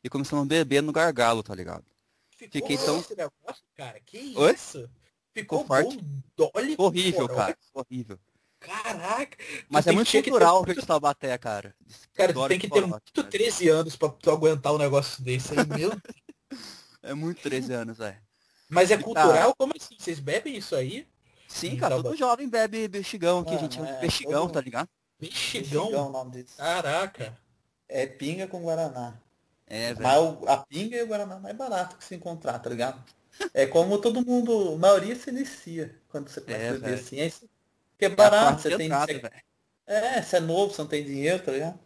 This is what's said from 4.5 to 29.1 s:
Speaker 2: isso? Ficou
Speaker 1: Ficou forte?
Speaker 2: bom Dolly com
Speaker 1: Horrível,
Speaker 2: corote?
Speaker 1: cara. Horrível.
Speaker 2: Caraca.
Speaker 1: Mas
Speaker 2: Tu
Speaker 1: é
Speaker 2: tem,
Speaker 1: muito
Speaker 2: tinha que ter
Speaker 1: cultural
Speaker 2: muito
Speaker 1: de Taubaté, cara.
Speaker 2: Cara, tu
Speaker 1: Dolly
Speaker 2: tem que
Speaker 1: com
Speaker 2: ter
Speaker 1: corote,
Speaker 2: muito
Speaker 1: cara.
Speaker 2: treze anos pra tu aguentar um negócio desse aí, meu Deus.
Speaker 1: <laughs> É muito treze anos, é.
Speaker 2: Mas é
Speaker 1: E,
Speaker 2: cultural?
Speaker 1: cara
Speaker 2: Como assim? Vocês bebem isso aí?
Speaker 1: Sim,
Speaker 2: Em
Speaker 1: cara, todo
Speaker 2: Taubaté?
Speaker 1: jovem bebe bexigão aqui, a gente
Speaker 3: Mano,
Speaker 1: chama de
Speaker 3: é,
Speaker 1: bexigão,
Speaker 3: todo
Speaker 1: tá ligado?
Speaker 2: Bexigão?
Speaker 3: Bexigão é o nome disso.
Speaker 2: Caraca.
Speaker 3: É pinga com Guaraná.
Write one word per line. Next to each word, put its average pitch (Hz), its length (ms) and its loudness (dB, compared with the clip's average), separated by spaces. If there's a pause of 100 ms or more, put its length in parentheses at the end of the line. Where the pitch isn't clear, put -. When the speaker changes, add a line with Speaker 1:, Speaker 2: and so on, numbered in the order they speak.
Speaker 2:
isso? - 360 -12 (420)
Ficou 202 300 -4
Speaker 1:
Ficou - 40 -10
forte? 240 360 2
Speaker 2:
bom 147 500 -2
Dolly 277 240 -2
com - 80 2
Speaker 1:
Horrível, 180 440 0
Speaker 2:
corote? 123 80 -4
Speaker 1:
cara. 117 220 -2 (160)
Horrível. 123 440 -10 (400)
Speaker 2:
Caraca. 220 800 -6 (320)
Speaker 1:
Mas 151 160 4
Speaker 2:
Tu 170 40 4
Speaker 1:
é - 20 6
Speaker 2:
tem, 165 60 6
Speaker 1:
muito 226 120 4
Speaker 2:
tinha - 140 6
que - 80 -2
ter 262 60 4
Speaker 1:
cultural 180 280 8
Speaker 2:
muito 180 160 -2
Speaker 1:
de - 60 -10
Taubaté, 143 500 0
cara. 104 380 -8 (400)
Speaker 2:
Cara, 180 180 4
tu 135 40 0
Speaker 1:
Dolly 135 140 0
Speaker 2:
tem 180 100 -2
que 208 80 -6
Speaker 1:
com - 80 -6
Speaker 2:
ter 202 60 8
Speaker 1:
corote, 175 240 -4
Speaker 2:
muito - 60 -20 (100)
Speaker 1:
cara. - 60 -6
Speaker 2:
treze 208 400 2
anos 160 280 4
pra 151 120 0
tu - 220 2
aguentar 156 420 2
um 151 60 2
negócio 139 440 0
desse 127 360 -4
aí, 247 80 2
meu 156 240 -2
Deus. 214 40 -8 (560)
Speaker 1:
<laughs> - 520 -20
É 135 120 -10
muito 160 280 -6
treze 131 300 -4
anos, 113 280 -6
é. 104 180 -8 (500)
Speaker 2:
Mas 180 240 4
é - 20 8
Speaker 1:
E, 196 80 0
Speaker 2:
cultural? 160 300 6
Speaker 1:
cara 233 240 6
Speaker 2:
Como 277 200 0
assim? - 220 -18
Vocês 160 220 -8
bebem 214 360 -4
isso 175 200 -6
aí? 175 300 -4 (420)
Speaker 1:
Sim, - 240 -8
Speaker 2:
Em 131 40 -6
Speaker 1:
cara, - 200 0
todo 117 80 -2
Speaker 2:
Taubaté? 294 140 -4
Speaker 1:
jovem 254 300 0
bebe 220 400 -2
bexigão 180 520 -2
aqui, 165 140 -4
a 151 40 -2
gente 135 200 -6
Speaker 3:
Mano, 135 100 -8
Speaker 1:
chama - 0 -
de 131 160 -10
Speaker 3:
é, - 20 0
Speaker 1:
bexigão, - 360 0
Speaker 3:
todo 170 120 -2
Speaker 1:
tá 151 60 0
ligado? 127 280 -6 (300)
Speaker 2:
Bexigão? 151 680 -4
Speaker 3:
Bexigão 143 180 -2
é 135 40 -6
o - 20 -8
nome 131 200 -8 (120)
disso. - 140 -20
Speaker 2:
Caraca. 160 800 -4 (520)
Speaker 3:
É 135 180 -2
pinga 160 400 -8
com 185 160 -12
Guaraná. 139 520 -4 (520)